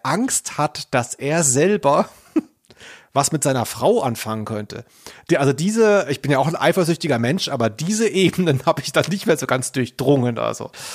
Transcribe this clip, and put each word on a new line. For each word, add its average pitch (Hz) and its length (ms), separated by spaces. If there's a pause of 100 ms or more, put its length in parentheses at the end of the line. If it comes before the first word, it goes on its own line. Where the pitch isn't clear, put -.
Angst 190 560
hat, - 340
dass 123 220
er 151 280
selber 151 640 (280)
<laughs> - 760
was 143 180
mit 151 120
seiner 131 220
Frau 165 360
anfangen 110 440
könnte. 104 400 (440)
Die, 165 80
also 139 160
diese, 208 560
ich 139 120
bin 135 100
ja 135 80
auch 135 80
ein 160 80
eifersüchtiger 160 640
Mensch, 127 280
aber 117 220
diese 208 380
Ebenen 170 540
<laughs> - 60
habe 156 140
ich - 100
dann 156 180
nicht 190 160
mehr 226 120
so 131 100
ganz 127 240
durchdrungen, 123 680
also. 113 320 (260)